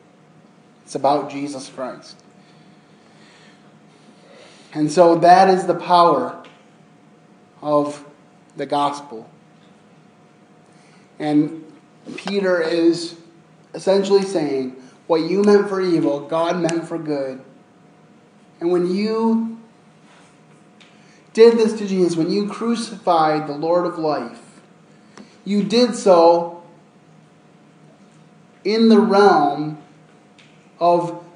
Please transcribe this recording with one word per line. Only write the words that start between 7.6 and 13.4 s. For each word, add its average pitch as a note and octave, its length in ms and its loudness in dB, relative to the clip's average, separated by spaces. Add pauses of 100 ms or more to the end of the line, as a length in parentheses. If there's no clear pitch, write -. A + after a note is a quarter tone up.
of D3 420 -2 (520)
the C#3+ 100 -10
gospel. C#3+ 640 -6 (1900)
And D3+ 460 -2 (520)
Peter F#3 440 -2
is E3 540 -2 (580)